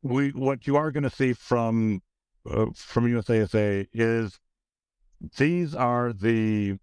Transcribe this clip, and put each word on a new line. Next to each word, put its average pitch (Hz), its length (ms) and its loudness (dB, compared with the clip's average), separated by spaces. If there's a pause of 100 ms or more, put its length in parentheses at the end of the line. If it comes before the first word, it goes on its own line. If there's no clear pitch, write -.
we, 139 300 0
what 135 340 -2
you 143 120 2
are 151 160 0
gonna 139 180 -2
see 131 220 0
from, 113 680 0 (480)
uh, 110 240 0
from - 360 -2
U 120 100 0
S 110 120 -8
A 113 100 4
S 104 160 -2
A 101 360 0
is 113 460 0 (960)
these 160 380 2
are 120 380 0
the 107 720 0